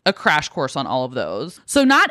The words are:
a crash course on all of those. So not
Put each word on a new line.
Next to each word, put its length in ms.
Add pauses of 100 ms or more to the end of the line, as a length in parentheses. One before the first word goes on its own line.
a 80
crash 360
course 280
on 100
all 180
of 100
those. 520
So 180
not 260